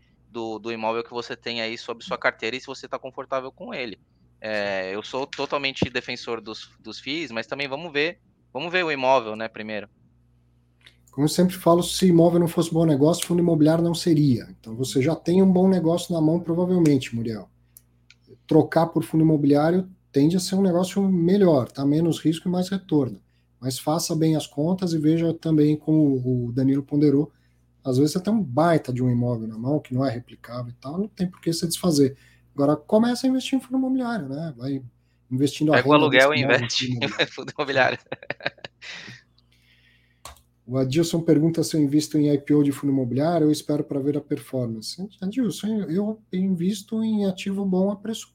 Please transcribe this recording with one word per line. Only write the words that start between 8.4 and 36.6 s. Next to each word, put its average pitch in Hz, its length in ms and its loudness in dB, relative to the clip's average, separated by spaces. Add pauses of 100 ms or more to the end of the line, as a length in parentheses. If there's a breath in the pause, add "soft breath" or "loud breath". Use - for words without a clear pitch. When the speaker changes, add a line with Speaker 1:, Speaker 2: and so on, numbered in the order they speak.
Speaker 1:
vamos 165 220 -8
ver 185 100 0
o 160 80 -2
imóvel, 127 460 2
né, 113 120 -6
primeiro. 107 420 -10 (1200 soft breath)
Speaker 2:
Como 139 140 -2
eu 156 40 2
sempre 180 280 2
falo, 170 260 4
se - 240 0
imóvel 170 320 6
não 175 80 2
fosse 165 260 -2
bom 165 140 2
negócio, 156 400 2
fundo 175 140 0
imobiliário 165 420 4
não 170 140 0
seria. 147 540 2
Então - 260 -14
você 131 260 -2
já 156 140 0
tem 185 260 2
um 190 100 6
bom 185 160 4
negócio 170 460 0
na 165 60 0
mão, 156 180 2
provavelmente, 170 800 0
Muriel. 110 340 -8 (960)
Trocar 156 400 4
por 165 160 -2
fundo 160 220 0
imobiliário 156 680 2 (220)
tende 156 240 4
a 185 40 0
ser 185 140 -4
um 190 80 2
negócio 180 400 0
melhor, 180 720 4
tá? 139 120 -4
Menos 156 360 2
risco 160 280 -2
e 175 40 0
mais 180 160 -2
retorno. 143 520 -2 (400)
Mas 127 200 -6
faça 170 340 -2
bem 160 220 2
as 147 100 -4
contas 175 460 -2
e 165 60 0
veja 165 360 2
também, 151 420 2
como 131 680 0
o 117 60 -6
Danilo 135 320 0
ponderou, 147 480 2 (500 soft breath)
às 127 160 0
vezes 151 140 2
você 185 80 -4
tem 202 120 -2
um 226 80 2
baita 151 520 0
de 123 100 -2
um 127 80 2
imóvel 120 380 -2
na 110 100 -12
mão, 139 220 -2
que - 120 -12
não 131 140 0
é 127 40 0
replicável 120 600 -12
e 120 60 -20
tal, 147 220 -10
não 208 100 -4
tem 180 200 -6
por - 120 -18
que 165 120 -2
se 165 140 -4
desfazer. 143 500 0 (380 soft breath)
Agora, 143 220 0
começa 233 500 0
a 262 40 2
investir 262 280 -2
em - 20 -4
fundo 262 180 -6
imobiliário, 247 500 -2
né? 151 280 -8
Vai 131 260 -6 (480)
investindo 143 420 0
a 139 40 6
Speaker 1:
Pega 123 120 4
o 147 40 6
Speaker 2:
renda 151 120 6
Speaker 1:
aluguel 135 260 6
Speaker 2:
desse 151 100 0
Speaker 1:
e - 20 0
Speaker 2:
imóvel 120 140 2
Speaker 1:
investe 123 300 -4